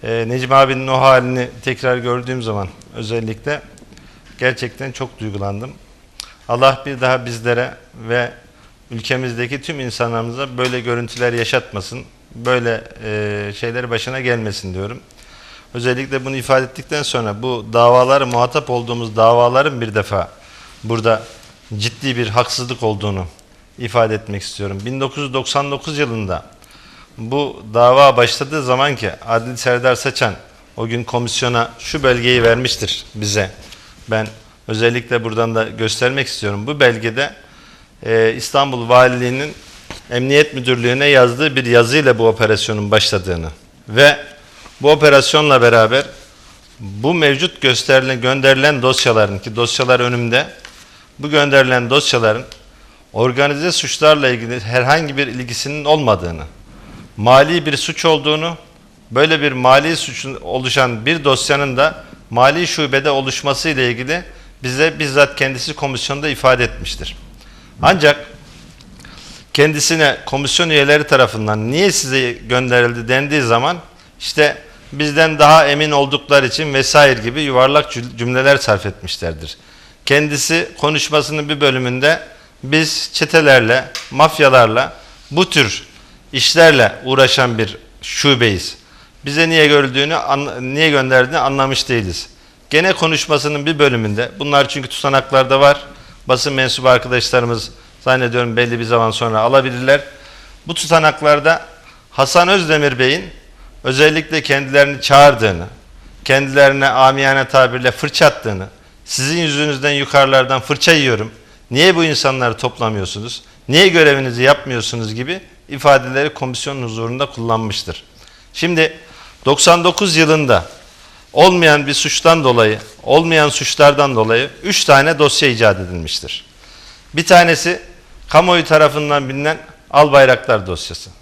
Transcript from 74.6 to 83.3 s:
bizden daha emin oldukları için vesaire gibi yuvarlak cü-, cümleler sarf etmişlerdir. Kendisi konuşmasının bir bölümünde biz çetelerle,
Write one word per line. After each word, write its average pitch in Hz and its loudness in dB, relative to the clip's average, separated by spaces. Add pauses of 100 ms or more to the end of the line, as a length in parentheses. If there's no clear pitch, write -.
bizden 151 0
daha 151 8
emin 151 0
oldukları 139 2
için 147 -4
vesaire 135 4
gibi 120 -6
yuvarlak 139 2
cü-, 123 -10
cümleler 127 2
sarf 104 0
etmişlerdir. 82 -10 (480)
Kendisi 151 -2
konuşmasının 147 -4
bir 147 -4
bölümünde 131 0 (440)
biz 151 -2
çetelerle, 131 4 (280)